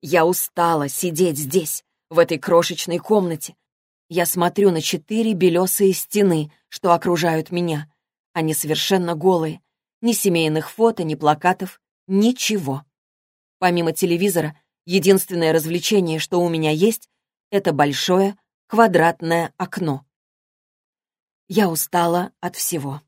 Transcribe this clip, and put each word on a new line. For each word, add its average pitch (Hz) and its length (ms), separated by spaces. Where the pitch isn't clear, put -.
Я 160 240
устала 170 640
сидеть 160 500
здесь, 156 460
в 160 100
этой 165 200
крошечной 170 600
комнате. 180 580
Я 170 180
смотрю 180 440
на 165 100
четыре 220 520
белесые 180 600
стены, 180 600
что - 240
окружают 170 580
меня. 170 420
Они 160 220
совершенно 170 600
голые. 160 460
Ни 233 120
семейных 160 580
фото, 220 320
ни 156 120
плакатов, 156 680
ничего. 196 760
Помимо 175 340
телевизора, 170 640
единственное 175 680
развлечение, 165 680
что 175 220
у 175 80
меня 160 220
есть, 180 380
это 196 220
большое 180 640
квадратное 170 880
окно. 170 480
Я 202 200
устала 170 720
от 175 160
всего. 143 520